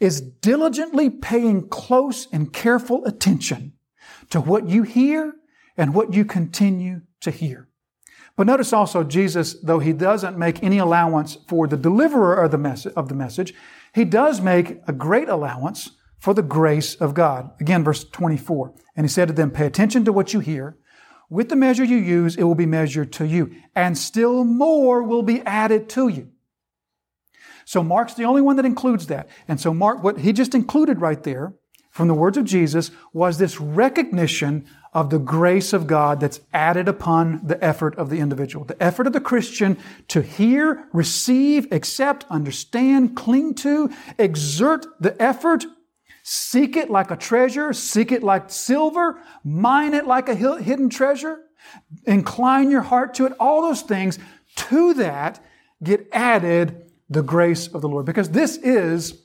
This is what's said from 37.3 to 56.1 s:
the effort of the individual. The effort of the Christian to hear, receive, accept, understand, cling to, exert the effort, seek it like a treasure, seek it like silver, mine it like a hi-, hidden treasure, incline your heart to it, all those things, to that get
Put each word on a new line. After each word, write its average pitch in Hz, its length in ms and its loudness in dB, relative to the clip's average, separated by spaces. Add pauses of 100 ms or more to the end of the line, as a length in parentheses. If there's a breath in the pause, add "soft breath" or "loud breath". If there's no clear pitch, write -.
the 170 180 -4
effort 156 340 -2
of 139 140 -6
the 160 80 -4
individual. 139 460 -4
The - 180 -8
effort 180 240 0
of 254 60 -2
the 277 80 0
Christian 233 580 -2 (300 loud breath)
to 160 120 0
hear, 285 720 0
receive, 254 800 0
accept, - 580 -2
understand, 240 840 0
cling 277 420 0
to, 294 320 0 (300 loud breath)
exert 180 680 0 (140)
the 202 240 -2
effort, 269 420 0 (600 soft breath)
seek - 520 0
it 294 140 -2
like 190 220 0
a 156 40 -8
treasure, 254 560 0
seek - 380 0
it 240 140 0
like 190 260 0
silver, 311 720 -2 (220 loud breath)
mine 262 500 2
it 285 140 -2
like 254 200 0
a 233 60 0
hi-, 254 260 -2
hidden 262 280 0
treasure, 285 500 -2 (680 loud breath)
incline 262 640 2
your 269 140 2
heart 254 320 0
to 262 120 0
it, 262 120 -2
all 302 240 2
those 320 200 -2
things, 190 360 -2 (380 loud breath)
to 330 380 2
that 160 460 -4 (440 soft breath)
get 202 260 0